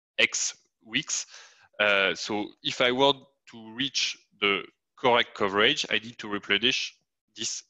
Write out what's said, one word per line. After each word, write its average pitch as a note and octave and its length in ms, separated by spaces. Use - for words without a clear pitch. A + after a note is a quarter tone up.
X - 380
weeks. A#2 420
Uh, G2 340
so G#2 340
if - 180
I B2 120
want C3+ 260
to A2 220
reach B2+ 440
the G2+ 220
correct A#2+ 360
coverage, G#2+ 560
I A2 80
need A2+ 200
to A2 100
replenish G2+ 640
this - 340